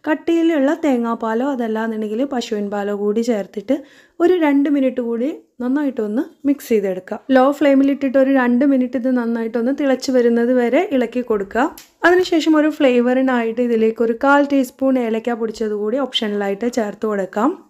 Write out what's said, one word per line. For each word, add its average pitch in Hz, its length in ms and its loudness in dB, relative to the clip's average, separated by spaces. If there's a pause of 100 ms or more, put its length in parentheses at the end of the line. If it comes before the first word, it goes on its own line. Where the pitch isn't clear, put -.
കട്ടിയിലുള്ള 320 640 2 (100)
തേങ്ങാപ്പാലോ 233 680 -2
അതല്ലാന്നുണ്ടെങ്കിൽ 220 680 -4 (120)
പശുവിൻ 208 400 -4
പാലോ 202 300 -4
കൂടി 214 260 0
ചേർത്തിട്ട് 208 460 -4 (460)
ഒരു 359 120 4 (100)
രണ്ട് 285 300 2
മിനിറ്റ് 262 320 0
കൂടി 233 220 -2 (340)
നന്നായിട്ടൊന്ന് 254 600 -2 (260)
മിക്സ് 277 240 -4
ചെയ്തെടുക്കുക. 190 460 -2 (180)
ലോ 262 80 6 (140)
ഫ്ലെയിമിൽ 277 360 4
ഇട്ടിട്ട് 277 280 -2
ഒരു 262 160 2
രണ്ട് 240 340 2
മിനിറ്റ് 254 280 0
ഇത് 247 80 -2 (100)
നന്നായിട്ടൊന്ന് 233 640 -2
തിളച്ച് 269 360 0
വരുന്നത് 233 440 2
വരെ 240 200 2 (160)
ഇളക്കി 240 340 -2
കൊടുക്കുക. 214 340 0 (420)
അതിനുശേഷം 339 540 4
ഒരു 302 180 2
ഫ്ലേവറിനായിട്ട് 247 880 2
ഇതിലേക്ക് 226 380 0
ഒരു 233 180 -2
കാൽ 285 180 4 (100)
ടീസ്പൂൺ 269 520 0
ഏലക്ക 226 380 -4
പൊടിച്ചത് 220 400 -6
കൂടി 214 240 -2
ഓപ്ഷണലായിട്ട് 202 640 -4 (100)
ചേർത്ത് 208 340 -4
കൊടുക്കാം. 208 380 -2 (200)